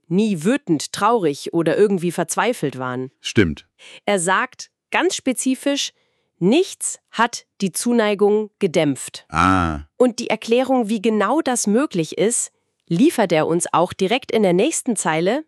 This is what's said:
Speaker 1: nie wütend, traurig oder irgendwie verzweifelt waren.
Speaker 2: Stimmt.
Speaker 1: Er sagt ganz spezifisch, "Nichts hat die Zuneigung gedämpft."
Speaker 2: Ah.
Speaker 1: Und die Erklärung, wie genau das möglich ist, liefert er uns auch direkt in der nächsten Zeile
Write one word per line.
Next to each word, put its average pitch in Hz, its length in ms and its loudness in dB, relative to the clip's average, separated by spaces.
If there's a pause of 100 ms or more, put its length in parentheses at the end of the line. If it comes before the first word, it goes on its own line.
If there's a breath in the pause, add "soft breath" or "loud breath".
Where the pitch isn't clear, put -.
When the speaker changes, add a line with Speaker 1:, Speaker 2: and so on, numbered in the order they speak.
Speaker 1:
nie 190 360 0
wütend, 180 480 0
traurig 202 640 0
oder 165 240 2
irgendwie 190 340 2
verzweifelt 165 680 -2
waren. 127 320 -6 (100)
Speaker 2:
Stimmt. - 460 0 (400 loud breath)
Speaker 1:
Er 202 120 2
sagt 190 520 -2 (180)
ganz 285 260 0
spezifisch, 262 760 -2 (480)
"Nichts 254 600 0 (120)
hat - 340 -2 (160)
die 190 100 -2
Zuneigung 208 840 0
gedämpft." 156 720 -2
Speaker 2:
Ah. 82 520 2 (160)
Speaker 1:
Und 247 200 2
die - 140 -6
Erklärung, 247 580 0
wie 226 100 -2
genau 220 420 0
das 247 260 -2
möglich 202 500 -2
ist, 214 340 -2 (380)
liefert 196 420 2
er 156 140 2
uns 175 260 -2
auch 170 220 0
direkt 202 380 -2
in 220 100 2
der 185 120 4
nächsten 233 420 0
Zeile 180 520 0